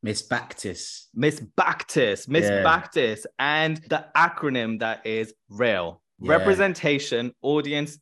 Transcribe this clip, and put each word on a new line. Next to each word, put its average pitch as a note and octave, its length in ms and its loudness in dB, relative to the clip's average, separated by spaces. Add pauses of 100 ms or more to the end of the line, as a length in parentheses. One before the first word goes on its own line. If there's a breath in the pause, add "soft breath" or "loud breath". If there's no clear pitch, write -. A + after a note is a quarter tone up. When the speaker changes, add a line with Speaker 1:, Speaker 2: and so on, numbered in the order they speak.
Speaker 1:
Miss G#2+ 200 -4
Baptist. - 920 -8
Speaker 2:
Miss D3 260 0
Baptist, B2+ 880 -2
Miss G2+ 180 2
Speaker 1:
Yeah. G2+ 160 2
Speaker 2:
Baptist, G#2+ 640 0 (120)
and D#3 380 0 (120)
the - 180 -2 (100)
acronym C3 640 2
that A2+ 260 -4
is A2 280 -4 (160)
rail. G2+ 500 0 (200)
Speaker 1:
Yeah. F2+ 120 0
Speaker 2:
Representation, E3 1000 2 (100)
audience, D3 600 -2